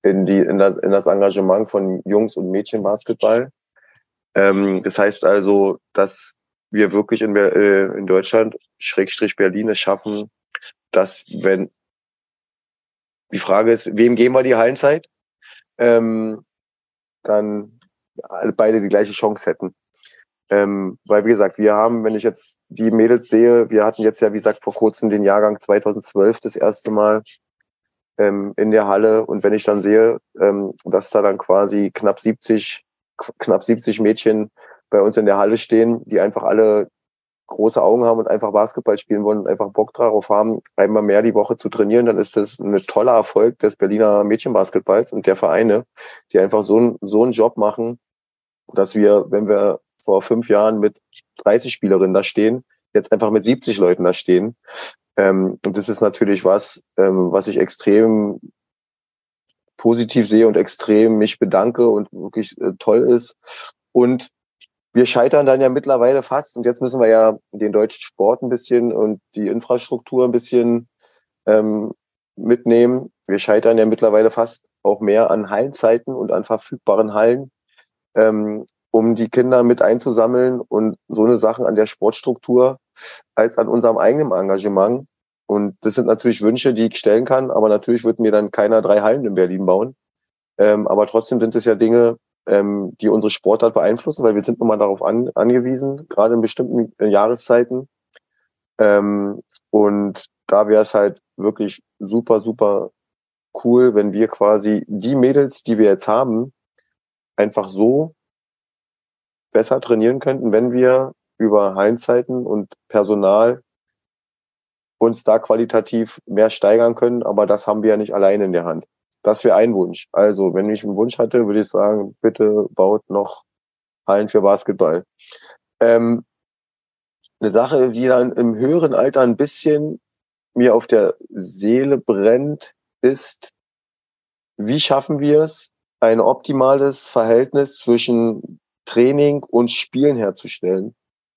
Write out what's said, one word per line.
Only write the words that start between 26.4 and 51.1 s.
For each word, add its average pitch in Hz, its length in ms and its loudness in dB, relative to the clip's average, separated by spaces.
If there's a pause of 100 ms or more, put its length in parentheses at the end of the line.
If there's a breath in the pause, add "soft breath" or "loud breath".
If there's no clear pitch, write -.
erste - 340 -2
Mal, 107 320 0 (960 soft breath)
ähm, 101 400 -2
in 107 140 0
der 107 160 2
Halle. 110 380 2
Und 98 180 -6
wenn 101 100 2
ich 107 120 -4
dann 104 180 0
sehe, 110 340 4 (240)
ähm, 101 320 0 (100)
dass 92 280 -2
da 104 100 2
dann 104 160 0
quasi 101 560 0
knapp 101 260 -2
siebzig, - 640 -4 (340)
qu-, - 200 -16
knapp 98 260 -2
siebzig 113 360 -4
Mädchen 110 500 0 (400 soft breath)
bei 104 120 2
uns 107 160 2
in 107 100 2
der 98 100 2
Halle 104 200 0
stehen, 113 480 0
die 104 140 -2
einfach 101 240 -2
alle 104 460 2 (580)
große 110 340 -2
Augen 117 220 2
haben 113 160 2
und 110 80 -4
einfach 104 240 -2
Basketball 104 460 -2
spielen 104 260 -4
wollen 104 160 0
und 95 80 -6
einfach 98 220 -4
Bock 107 240 -4
darauf 110 360 0
haben, 107 320 0 (140)
einmal 104 280 2
mehr 104 180 2
die 113 140 0
Woche 104 200 0
zu - 140 -8
trainieren, 113 380 2
dann 110 100 0
ist - 180 -4
das 104 240 -4
ein 98 160 -4 (120)
toller 120 260 0
Erfolg 113 460 0
des 104 160 0
Berliner 104 480 0
Mädchenbasketballs 101 880 -2
und 101 140 -4
der 95 80 2
Vereine, 104 500 0 (460 loud breath)
die 95 80 2
einfach 101 240 0
so 104 160 2
n-, 120 220 2
so 104 220 0
einen 127 80 0
Job 113 260 0
machen, 113 420 -4 (760)
dass 98 220 -2
wir, 104 340 4
wenn 104 180 -2
wir 101 320 0 (180)
vor 95 240 -2
fünf - 280 -4
Jahren 107 300 2
mit 104 220 -2 (360)